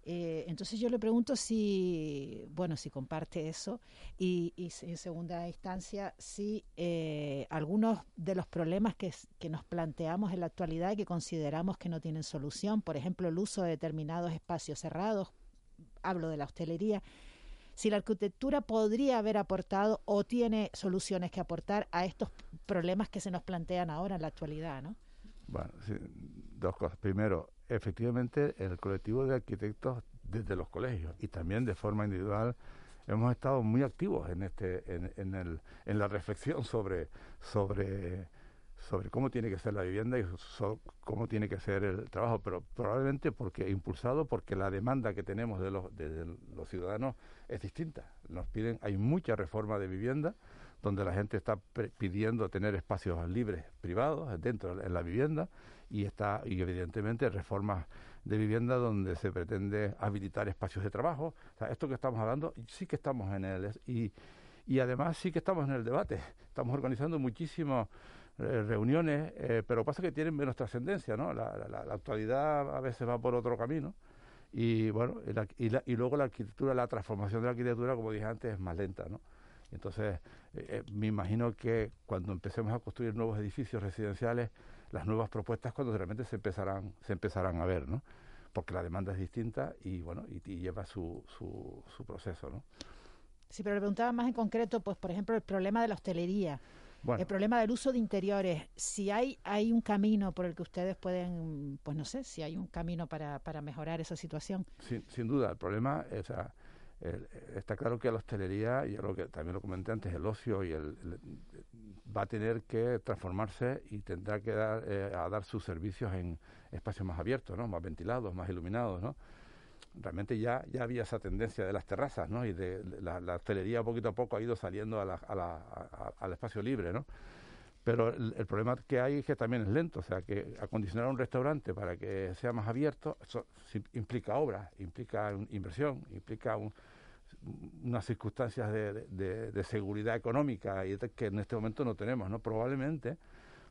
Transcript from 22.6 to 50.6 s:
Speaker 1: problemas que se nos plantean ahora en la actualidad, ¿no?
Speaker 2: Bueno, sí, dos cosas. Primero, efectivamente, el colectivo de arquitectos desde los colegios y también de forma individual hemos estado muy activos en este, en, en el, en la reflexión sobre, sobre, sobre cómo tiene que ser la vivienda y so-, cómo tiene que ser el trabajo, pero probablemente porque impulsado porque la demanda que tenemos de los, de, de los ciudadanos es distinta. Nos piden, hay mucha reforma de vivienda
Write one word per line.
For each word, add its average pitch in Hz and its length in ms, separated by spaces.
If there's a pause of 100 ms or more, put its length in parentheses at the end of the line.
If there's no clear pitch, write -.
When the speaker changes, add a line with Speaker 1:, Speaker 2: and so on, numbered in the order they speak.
Speaker 1:
problemas 185 460
que 196 100
se 196 100
nos 180 120
plantean 180 480
ahora 180 240
en 165 80
la 160 60
actualidad, 151 520
¿no? 160 160 (520)
Speaker 2:
Bueno, - 220 (100)
sí, 98 140 (640)
dos 92 180
cosas. 85 220
Primero, 98 520 (200)
efectivamente, 120 920
el 92 160
colectivo 107 460
de 131 120
arquitectos 110 680 (180)
desde 98 340
los 85 120
colegios 90 520
y 104 80
también 98 360
de 107 100
forma 107 300
individual 104 500 (520)
hemos 113 260
estado 131 300
muy 113 200
activos 139 460
en 90 140
este, 92 520
en, 87 220
en 95 180
el, 87 260 (260)
en 107 120
la 101 80
reflexión 104 580
sobre, 95 440 (320)
sobre, 98 880 (480)
sobre - 320
cómo 127 220
tiene 117 180
que 95 100
ser 107 140
la 101 100
vivienda 110 360
y 101 80 (100)
so-, - 440 (200)
cómo - 280
tiene 107 200
que 98 120
ser 98 220
el 101 280
trabajo, 117 300
pero 92 220 (120)
probablemente 135 580
porque 98 380
impulsado 120 560
porque - 280
la 95 160
demanda 110 440
que 101 80
tenemos 101 380
de 95 100
los, 92 260
de, 78 140
de 82 260 (180)
los - 140
ciudadanos 104 460 (340)
es 117 140
distinta. - 500 (160)
Nos 87 200
piden, 113 340
hay 101 160
mucha 123 360
reforma 104 440
de 98 80
vivienda 127 480 (460)